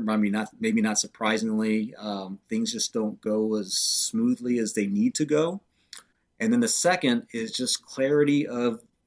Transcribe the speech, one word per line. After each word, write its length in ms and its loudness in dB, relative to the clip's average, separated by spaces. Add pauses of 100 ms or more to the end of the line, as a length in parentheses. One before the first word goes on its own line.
I 80 2
mean, 160 2
not, 160 -2 (120)
maybe 200 2
not 180 0
surprisingly, 1000 0
um, 420 -8 (100)
things 240 -2
just 200 -4
don't 280 -4
go 360 0
as 180 -6
smoothly 840 0
as 160 -2
they 120 0
need 300 2
to 80 0
go. 360 0 (800)
And 140 2
then 80 4
the 80 2
second 640 2
is 200 -6
just 320 -4
clarity 640 2
of 360 -2 (240)